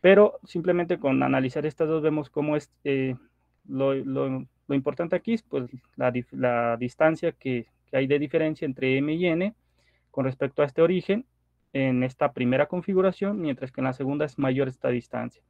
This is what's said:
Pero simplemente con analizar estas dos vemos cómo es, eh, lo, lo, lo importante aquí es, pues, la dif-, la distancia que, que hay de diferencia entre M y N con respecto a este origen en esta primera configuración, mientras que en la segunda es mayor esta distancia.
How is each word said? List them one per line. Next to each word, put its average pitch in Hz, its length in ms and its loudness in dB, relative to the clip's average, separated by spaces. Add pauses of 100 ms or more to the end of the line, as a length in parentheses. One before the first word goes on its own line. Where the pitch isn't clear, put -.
Pero 196 440 8
simplemente 175 540 -2
con 135 240 0
analizar 131 420 0
estas 156 240 -2
dos 160 140 0
vemos 151 260 0
cómo 151 280 -2
es, 147 140 -6 (140)
eh, 131 320 -2 (500)
lo, 135 280 0
lo, 135 520 -4 (220)
lo 143 60 -2
importante 147 420 -2
aquí 226 160 -2
es, 226 100 -2
pues, 127 280 -6 (260)
la 127 160 0
dif-, 123 200 -6
la 120 440 0
distancia 156 560 0
que, 123 360 -6 (180)
que - 100 -4
hay 135 100 2
de 143 120 2
diferencia 156 480 -2
entre 131 320 0
M 151 160 0
y 175 120 0
N 175 280 0 (560)
con 131 160 -2
respecto 139 340 -4
a 147 60 4
este 139 160 2
origen 185 420 2 (480)
en 131 300 0
esta 131 300 -2
primera 131 340 2
configuración, 190 760 0
mientras 139 320 -6
que - 80 -10
en 131 60 0
la 131 80 -2
segunda 143 320 -2
es - 120 -10
mayor 135 300 0
esta 127 220 -4
distancia. 120 600 -6